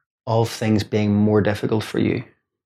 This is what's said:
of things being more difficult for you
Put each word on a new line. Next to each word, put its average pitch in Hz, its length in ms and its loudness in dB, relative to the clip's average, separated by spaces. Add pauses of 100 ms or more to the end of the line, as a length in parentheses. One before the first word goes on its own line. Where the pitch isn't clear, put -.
(260)
of 113 240 0
things 110 360 -2
being 104 280 0
more 107 280 4
difficult 104 420 -2
for - 160 -6
you 113 240 -2 (420)